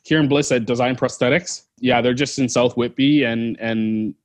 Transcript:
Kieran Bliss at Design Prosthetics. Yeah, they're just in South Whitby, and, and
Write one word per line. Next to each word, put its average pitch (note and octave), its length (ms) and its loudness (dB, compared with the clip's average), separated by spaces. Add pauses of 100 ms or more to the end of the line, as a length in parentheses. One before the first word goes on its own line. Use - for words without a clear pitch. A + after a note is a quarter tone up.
Kieran D3+ 240 2
Bliss C#3+ 240 0
at B2 140 0
Design B2 300 0
Prosthetics. C3 680 -2 (180)
Yeah, B2 200 2
they're B2 120 2
just C3+ 260 -4
in B2+ 100 0
South B2 280 0
Whitby, C3+ 460 2
and, A#2 360 -2
and A2 540 -2 (120)